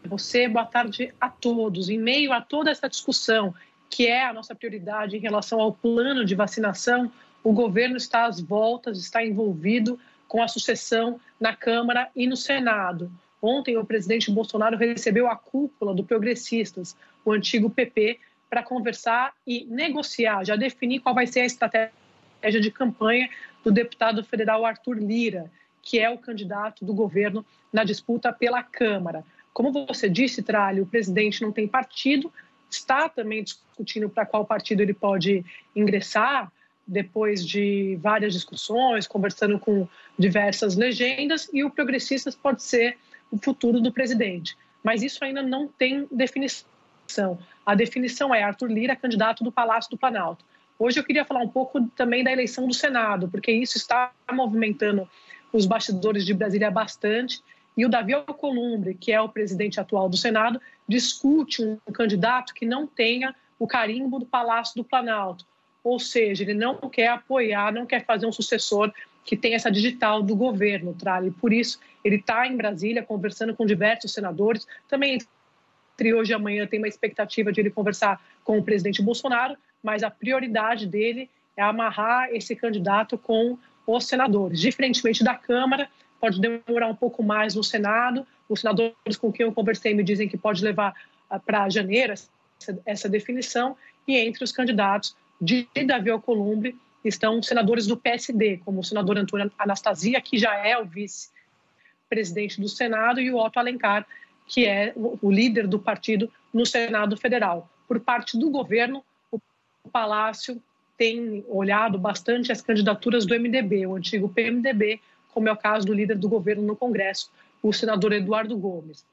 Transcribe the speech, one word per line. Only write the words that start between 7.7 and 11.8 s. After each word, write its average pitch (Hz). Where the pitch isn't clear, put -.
está 233
às 220
voltas, 220
está 226
envolvido 214
com 226
a 233
sucessão 233
na 220
Câmara 240